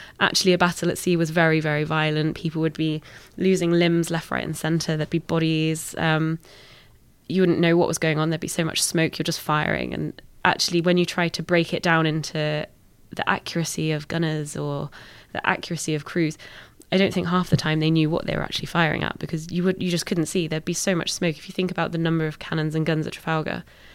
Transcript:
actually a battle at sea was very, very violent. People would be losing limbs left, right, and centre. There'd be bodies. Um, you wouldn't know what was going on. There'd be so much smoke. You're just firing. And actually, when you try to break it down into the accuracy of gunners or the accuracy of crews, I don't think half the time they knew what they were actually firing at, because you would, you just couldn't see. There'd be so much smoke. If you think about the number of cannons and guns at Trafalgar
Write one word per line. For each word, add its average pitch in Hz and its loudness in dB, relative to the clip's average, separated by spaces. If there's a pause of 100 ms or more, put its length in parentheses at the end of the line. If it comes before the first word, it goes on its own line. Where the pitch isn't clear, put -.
(180)
actually - 2
a 175 4
battle 175 0
at - 0
sea 180 0
was 165 0
very, 160 4
very 151 0
violent. 156 0
People 160 -4
would 160 2
be 156 -2 (340)
losing 180 2
limbs 170 4
left, 165 -4
right, 60 -2
and 156 -6
centre. 160 0
There'd 151 -4
be 165 0
bodies. 160 0
Um, 160 2 (920)
you 185 2
wouldn't 175 4
know 170 6
what 175 4
was 165 -2
going 156 0
on. 156 2
There'd 160 -2
be - -6
so 165 -2
much - -2
smoke. 160 0
You're 208 -2
just - -2
firing. 151 0
And - -6 (200)
actually, - 2
when 180 4
you 175 4
try 170 -2
to 165 -6
break 170 2
it - -4
down 160 4
into 151 -2 (440)
the - -4
accuracy - -2
of 151 -4
gunners 156 -4
or 147 -4 (460)
the - -6
accuracy - -2
of 147 -6
crews, 156 -2 (540)
I 185 4
don't 196 4
think 175 -2
half 180 0
the - 6
time 156 0
they 160 4
knew 160 4
what - -2
they - 0
were - -2
actually - -6
firing 165 0
at, - -4
because 160 -6
you 175 -2
would, 185 0
you 180 0
just 170 -2
couldn't 165 0
see. 175 -2
There'd 156 -4
be 175 -2
so 185 0
much - -2
smoke. 165 -2
If - -18
you 190 -14
think 180 -2
about 170 -2
the 165 -4
number 165 0
of 151 -8
cannons 156 -4
and 156 0
guns 156 0
at - -8
Trafalgar - -4 (300)